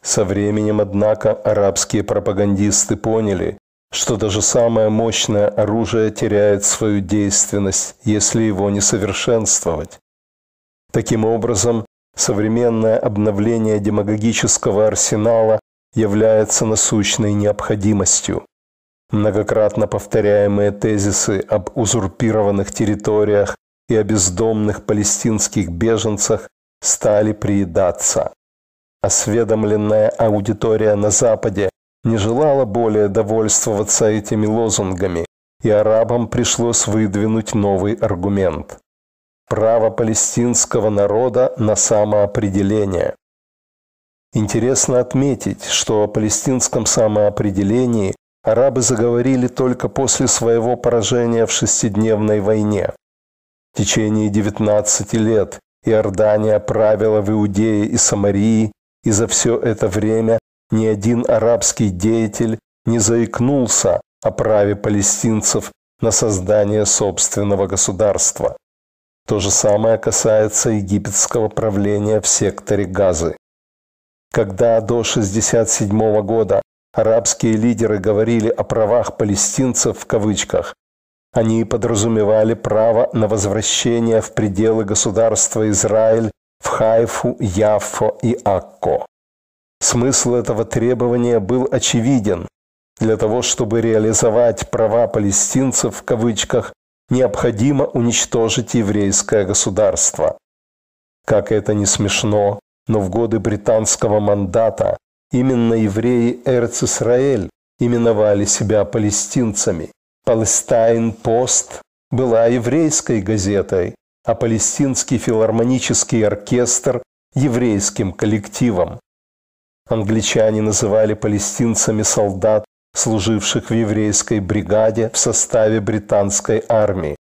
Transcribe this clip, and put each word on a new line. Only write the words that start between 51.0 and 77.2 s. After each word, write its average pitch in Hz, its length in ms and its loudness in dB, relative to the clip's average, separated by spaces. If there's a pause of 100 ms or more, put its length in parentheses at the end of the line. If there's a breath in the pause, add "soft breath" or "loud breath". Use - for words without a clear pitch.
в - 60 -4
шестидневной 107 880 0
войне. 104 520 0 (800)
В - 40 -12
течение 107 540 0
девятнадцати 104 840 0
лет 110 460 0 (240)
Иордания 107 760 2
правила 107 600 2
в 101 100 -2
Иудее 104 560 0
и 120 100 -4
Самарии, 104 760 0 (320)
и 113 80 2
за 107 160 0
все 117 280 0
это 113 300 -2
время 110 540 0 (320)
ни 110 140 2
один 110 420 0
арабский 113 600 2
деятель 110 680 -2 (280)
не 117 120 0
заикнулся 117 1040 0 (200)
о 107 120 -2
праве 104 420 2
палестинцев 104 960 -2 (300)
на 113 100 2
создание 104 760 0
собственного 101 800 0
государства. 98 880 -2 (720)
То 107 100 0
же 98 140 -2
самое 110 440 2
касается 110 720 0
египетского 101 800 -2
правления 104 720 0
в 104 60 -8
секторе 101 580 -2
Газы. 87 520 0 (960)
Когда 113 480 2
до 117 240 0
шестьдесят 107 640 0
седьмого 107 520 0
года 98 380 0 (320)
арабские 113 600 2